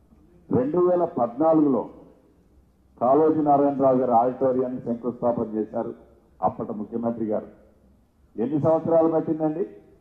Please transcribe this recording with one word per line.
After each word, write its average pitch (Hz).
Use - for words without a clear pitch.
రెండు 143
వేల 180
పద్నాలుగులో 131
కాళోజీ 151
నారాయణరావు 139
గారు 123
ఆడిటోరియాన్ని 127
శంకుస్థాపన 120
చేశారు 110
అప్పటి 117
ముఖ్యమంత్రి 117
గారు. 104
ఎన్ని 131
సంవత్సరాలు 160
పట్టిందండి? 160